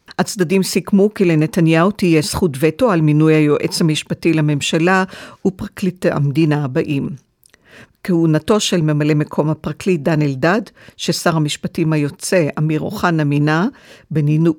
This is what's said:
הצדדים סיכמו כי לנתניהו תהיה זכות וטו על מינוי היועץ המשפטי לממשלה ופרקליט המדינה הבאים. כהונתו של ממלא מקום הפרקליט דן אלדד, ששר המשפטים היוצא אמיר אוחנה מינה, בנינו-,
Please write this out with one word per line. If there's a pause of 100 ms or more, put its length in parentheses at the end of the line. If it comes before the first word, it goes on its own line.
(180)
הצדדים
סיכמו
כי
לנתניהו
תהיה
זכות
וטו
על
מינוי
היועץ
המשפטי
לממשלה (420)
ופרקליט
המדינה
הבאים. (920)
כהונתו
של
ממלא
מקום
הפרקליט
דן
אלדד, (360)
ששר
המשפטים
היוצא (100)
אמיר
אוחנה
מינה, (440)
בנינו-,